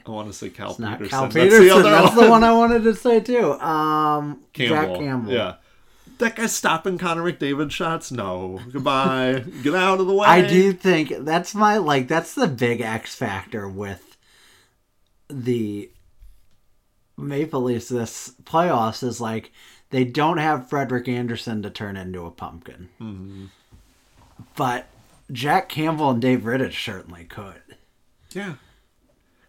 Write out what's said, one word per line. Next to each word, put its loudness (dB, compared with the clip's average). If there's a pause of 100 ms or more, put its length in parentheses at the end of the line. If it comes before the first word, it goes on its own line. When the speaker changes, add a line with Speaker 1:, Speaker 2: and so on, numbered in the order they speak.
Speaker 1:
I -14
wanna -12
say -14
Cal -14
Speaker 2:
It's -14
not -8
Speaker 1:
Peterson. -10
Speaker 2:
Cal -4
Speaker 1:
That's -4
the 4
Speaker 2:
Peterson. 10
Speaker 1:
other 8
Speaker 2:
That's 6
the 8
Speaker 1:
one. 10
Speaker 2:
one 8
I 6
wanted 4
to 4
say, 2
too. 0
Um, -2 (120)
Jack -2
Speaker 1:
Campbell. -2
Speaker 2:
Campbell. -4
Speaker 1:
Yeah. -2 (640)
That -2
guy's -4
stopping -4
Connor -4
McDavid -4
shots? -6
No. -8 (120)
Goodbye. -2 (100)
Speaker 2:
<laughs> -14
Speaker 1:
Get 0
out 0
of 0
the 0
way. 2
Speaker 2:
I 6
do 4
think 0 (100)
that's -4
my, 2
like, 0
that's -4
the 0
big -2
X -8
factor -8
with -12 (1120)
the -6 (1300)
Maple -6
Leafs -4
this -8
playoffs -2
is, -8
like, -8 (380)
they 0
don't -2
have -2
Frederik -4
Andersen -6
to -10
turn -12
into -12
a -14
pumpkin. -18 (120)
Speaker 1:
Mm-hmm. -16 (1120)
Speaker 2:
But -4 (460)
Jack -2
Campbell -2
and -2
Dave 0
Rittich -6
certainly -14
could. -20 (720)
Speaker 1:
Yeah. -12 (920)